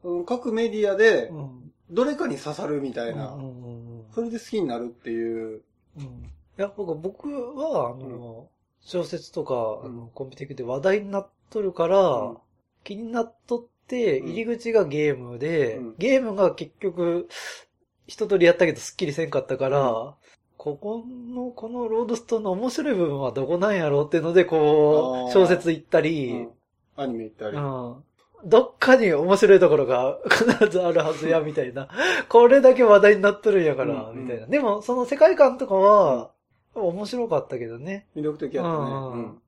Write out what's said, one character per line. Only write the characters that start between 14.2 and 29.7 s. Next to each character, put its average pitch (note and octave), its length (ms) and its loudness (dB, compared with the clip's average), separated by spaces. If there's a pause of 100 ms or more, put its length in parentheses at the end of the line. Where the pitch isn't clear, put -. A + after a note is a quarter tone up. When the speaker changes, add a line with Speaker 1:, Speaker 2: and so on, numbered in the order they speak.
Speaker 1:
う - 60 -12
ん。 - 20 -10
Speaker 2:
入 G#3+ 160 -8
り - 20 -8
口 A#3 240 -6
が A3 140 4
ゲ D3+ 280 -2
ー B2+ 60 -6
ム A#2+ 220 -14
で、 C#3+ 380 -2
Speaker 1:
う - 20 -12
ん。 A#2 180 -14
Speaker 2:
ゲ C4 220 2
ー - 20 -6
ム G#3+ 140 -6
が G3 180 2
結 - 240 -14
局、 F3 500 -4 (800)
一 - 220 -8
通 G3 100 2
り E3+ 80 6
や E3+ 60 6
っ F3 40 2
た F3+ 100 2
け D#3 60 0
ど - 60 -8
ス - 160 -16
ッ - 20 -16
キ F3+ 100 -4
リ C#3+ 60 -6
せ D#3+ 140 -6
ん D3+ 40 -12
か C#3 100 -2
っ C3 60 -12
た C3+ 100 -6
か C3+ 120 -4
ら、 C3+ 220 0
Speaker 1:
う A2+ 200 -6
ん。 - 40 -20 (480)
Speaker 2:
こ D3 140 -8
こ A3+ 280 -10
の、 B3 460 -12
こ A3+ 180 -16
の A#3+ 200 -8
ロ A3+ 160 -2
ー - 20 -8
ド A#3 80 -4
ス A3+ 100 -10
ト A#3 120 -4
ー - 20 -2
ン G#3+ 60 -6
の F#3+ 80 -4
面 A3 180 -4
白 D4 220 -4
い - 20 0
部 F3+ 120 0
分 C#3+ 120 -4
は C3 140 -4
ど C3+ 160 -4
こ F3 100 -2
な G3+ 120 0
ん G3+ 60 -2
や E3 120 -2
ろ C#3+ 140 2
う D3+ 40 -2
っ - 20 -16
て E3+ 100 0
い - 20 2
う - 20 -8
の E3+ 100 -4
で、 F3 120 6
こ D3+ 840 2
う、 - 0 -
Speaker 1:
あ B2 40 -6
ー。 - 20 -6
Speaker 2:
小 F#3 160 8
説 E3+ 240 2
行 D3+ 100 -6
っ - 20 -20
た E3 160 2
り、 D3 300 -2
Speaker 1:
う B2 60 -4
ん。 - 140 -10 (440)
ア C#3+ 120 -8
ニ B2 80 -6
メ A2+ 100 -8
行 G#2+ 80 -16
っ - 40 -20
た A#2 140 -8
り。 C#3 60 -8
Speaker 2:
う D3 40 -6
ん。 C3 440 -8 (400)
ど A3+ 180 6
っ - 160 -6
か C4 160 6
に A3 180 4
面 E3+ 240 2
白 G3 200 8
い - 20 10
と F3 100 6
こ D3 80 4